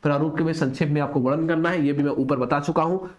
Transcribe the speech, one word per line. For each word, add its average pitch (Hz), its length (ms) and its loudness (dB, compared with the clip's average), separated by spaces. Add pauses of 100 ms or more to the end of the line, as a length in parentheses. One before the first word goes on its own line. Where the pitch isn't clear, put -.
प्रारूप 151 380 0
में 165 120 2
संक्षेप 156 360 -2
में 147 120 2
आपको 143 200 -2
वर्णन 143 280 0
करना 165 220 2
है, 175 160 0
ये 143 60 2
भी 143 100 0
मैं 143 100 2
ऊपर 135 240 0
बता 127 240 0
चुका 160 220 0
हूँ 185 360 -2